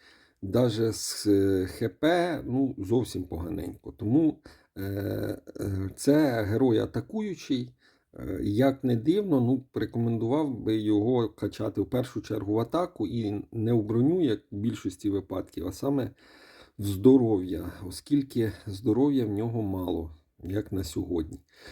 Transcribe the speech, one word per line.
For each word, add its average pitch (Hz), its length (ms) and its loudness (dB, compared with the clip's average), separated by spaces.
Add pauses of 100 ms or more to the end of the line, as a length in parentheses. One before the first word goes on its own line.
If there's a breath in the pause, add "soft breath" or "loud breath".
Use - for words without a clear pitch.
(420 soft breath)
Даже 110 500 2
з, - 340 -8
е, 98 400 4
Х 113 220 -4
П, 170 580 0
ну, 127 320 0
зовсім 101 460 -2
поганенько. 85 680 -8
Тому, 147 460 2 (380 loud breath)
е, 95 60 -8 (720)
е, 98 400 -4
це 139 460 4
герой 110 360 4
атакуючий. 123 960 -4 (400 soft breath)
Е, 85 280 -6
як 127 420 2
не 123 120 2
дивно, 160 440 2
ну, 123 340 0
рекомендував 117 840 -2
би 110 220 0
його 107 480 2
качати 107 520 -4
в 95 100 -4
першу 123 300 -4
чергу 104 340 -4
в 110 40 2
атаку 160 480 -2
і 104 460 -4
не 113 200 0
в 117 100 4
броню, 127 420 2
як 110 160 0 (100)
в 104 60 -8
більшості 104 540 -4
випадків, 95 560 -6
а 92 60 -4
саме 135 380 -2 (680 loud breath)
в 101 80 -6
здоров'я, 98 840 4 (140)
оскільки 117 640 0 (140)
здоров'я 117 600 2
в 107 40 -2
нього 113 320 -2
мало, 90 480 -4 (340)
як 98 280 -6
на 95 120 -4
сьогодні. 85 560 -6 (320 loud breath)